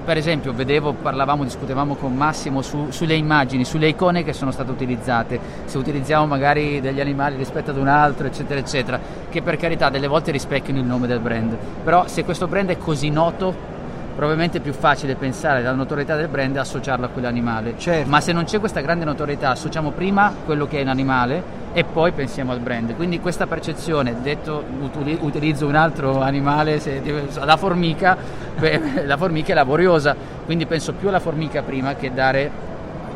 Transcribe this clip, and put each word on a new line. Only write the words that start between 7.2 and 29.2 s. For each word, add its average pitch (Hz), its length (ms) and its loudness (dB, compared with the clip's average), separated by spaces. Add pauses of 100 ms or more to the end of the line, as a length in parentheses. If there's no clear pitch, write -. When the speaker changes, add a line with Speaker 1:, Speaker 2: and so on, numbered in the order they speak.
Speaker 1:
rispetto 143 340 -4
ad 139 80 -2
un 135 100 2
altro, 147 380 4
eccetera, 139 340 -4
eccetera, 127 400 -2 (300)
che 160 140 -2
per 165 120 0
carità 165 340 2
delle 139 180 0
volte 160 240 2
rispecchiano 139 480 0
il 127 60 0
nome 123 200 0
del 120 140 2
brand, 113 360 -2 (280)
però 170 240 4
se 165 180 -2
questo 180 220 -2
brand 180 220 0
è 170 100 0
così 151 320 0
noto, 170 640 0 (420)
probabilmente 160 440 0
è - 20 -6
più 139 100 -4
facile 139 440 2
pensare 135 440 0
alla 127 140 0
notorietà 139 420 -2
del 156 140 -2
brand 135 260 -2
e 135 40 -2
associarlo 127 460 -2
a 117 40 -4
quell'animale. 117 680 -2
Speaker 2:
Certo. 160 320 0
Speaker 1:
Ma 143 120 4
se 175 100 0
non 170 140 2
c'è 214 160 0
questa 196 180 -2
grande 160 240 -2
notorietà, 143 460 -2
associamo 151 420 -2
prima 196 420 2 (120)
quello 147 220 0
che 147 120 -2
è 139 60 0
l'animale 131 760 0 (100)
e 170 100 2
poi 165 300 2
pensiamo 131 400 -4
al 123 60 -4
brand. 117 360 -2
Quindi 170 240 -2
questa 175 260 -2
percezione, 151 800 -2
detto, 151 400 -4 (160)
utili-, 143 400 -2
utilizzo 151 480 0
un 143 80 2
altro 143 460 4
animale, 143 580 2
se, 139 220 -4 (420)
la 156 140 6
formica, 180 580 2 (420)
beh, 151 460 2
<laughs> - 20 -
la 139 120 2
formica 165 340 0